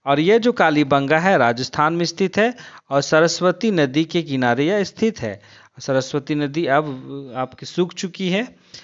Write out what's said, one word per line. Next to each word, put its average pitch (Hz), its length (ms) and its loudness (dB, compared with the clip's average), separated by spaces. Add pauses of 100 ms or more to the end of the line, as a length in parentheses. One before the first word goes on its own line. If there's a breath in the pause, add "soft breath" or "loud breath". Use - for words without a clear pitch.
और 143 140 2
ये 196 200 4
जो 233 120 2
कालीबंगा 147 680 2
है 185 180 2
राजस्थान 131 560 0
में 170 120 -2
स्थित 180 320 -4
है 226 160 2 (360 loud breath)
और 139 120 0
सरस्वती 175 720 2
नदी 156 320 2
के 165 200 -4
किनारे 131 420 0
यह 202 180 0
स्थित - 360 -4
है। 104 220 -8 (380 soft breath)
सरस्वती 135 560 -2
नदी 147 300 -2
अब 135 720 -2
आपकी 127 300 -8
सूख 175 280 -4
चुकी 185 360 -6
है, 208 260 -4 (280 loud breath)